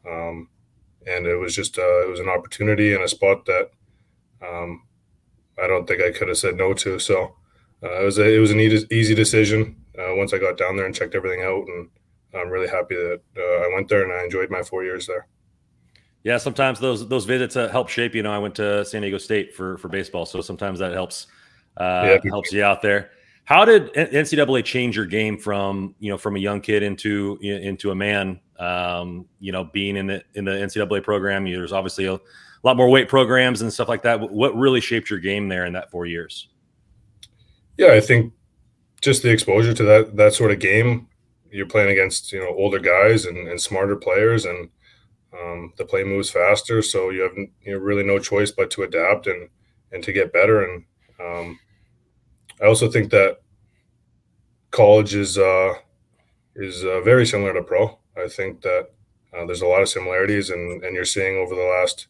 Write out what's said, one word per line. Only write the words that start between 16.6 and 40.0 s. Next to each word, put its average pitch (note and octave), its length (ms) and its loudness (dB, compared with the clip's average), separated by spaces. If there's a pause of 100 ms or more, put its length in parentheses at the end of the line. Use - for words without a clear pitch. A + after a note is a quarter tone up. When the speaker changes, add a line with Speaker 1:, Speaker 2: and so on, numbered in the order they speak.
Speaker 2:
those, A#2 260 -4
those A#2+ 160 -2
visits, B2 320 -2
uh, A#2 140 -2
help B2 180 -2
shape A#2+ 260 -4
you. A#2 40 -2
You G#2+ 60 -2
know, G#2 100 -4
I G#2 60 -4
went G2+ 160 -8
to G#2 280 -2
San G#2 200 -8
Diego G2 160 -6
State - 360 -4
for, F#2 220 -8
for - 100 -14
baseball, F2 380 -6
so F#2 160 -10
sometimes F#2+ 380 -8
that F#2 120 -4
helps, F2+ 360 -8 (500)
uh, F#2 460 2
Speaker 1:
Yeah, G2 60 -2
Speaker 2:
helps G2+ 220 -8
you G2+ 140 0
out G2 160 2
there. G2+ 300 0 (340)
How F3+ 200 6
did G#3+ 320 6
N-, D#3+ 140 -2
N D3 160 0
C - 80 -2
double C3+ 220 2
A A#2 40 0
change B2 340 -4
your G#2 120 -4
game G#2+ 280 -2
from, G2 640 -6
you G#2 140 -8
know, F#2+ 80 -6
from G2+ 160 -6
a G2 40 -4
young G2+ 220 -4
kid G#2 220 0
into, G2+ 580 -6
i-, G2+ 60 -8
into G2 420 -6
a F#2+ 60 -4
man? G2 440 -2 (200)
Um, F2 680 -6 (140)
you G2 120 -10
know, F#2+ 120 -6
being G2 340 -4
in F#2+ 80 -4
the, G2 180 -8 (120)
in G2+ 100 -8
the G2 160 -4
N G2+ 80 -6
C G#2+ 100 -6
double G2+ 180 -2
A F#2+ 40 -2
program, G2 460 -2
you, F2+ 100 -6
there's F2+ 160 -8
obviously F#2+ 320 -4
a F#2 140 -4 (420)
lot B2+ 160 4
more B2+ 120 6
weight C3 180 6
programs B2+ 560 2
and A2 100 -4
stuff A#2 140 -4
like A#2 160 -4
that. A#2 160 0
Wh-, G#2 120 -8
what G#2+ 240 0
really B2+ 260 2
shaped A2+ 280 -4
your G#2 80 -6
game G2 300 -4
there F2+ 180 -4
in F2 80 -8
that F2+ 160 -10
four F2 160 -8
years? E2+ 440 -12 (1300)
Speaker 1:
Yeah, E3+ 180 8
I G#2+ 80 8
think A#2 320 2 (680)
just C3+ 220 2
the A#2+ 80 4
exposure A2 420 2
to A#2 100 0
that, G#2+ 320 6